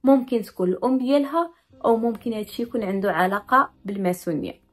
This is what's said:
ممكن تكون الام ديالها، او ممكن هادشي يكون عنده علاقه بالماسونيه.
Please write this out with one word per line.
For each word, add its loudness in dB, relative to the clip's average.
ممكن 4
تكون -4
الام 0
ديالها، 0
او 4
ممكن -2
هادشي -6
يكون -4
عنده -2
علاقه 2
بالماسونيه. -4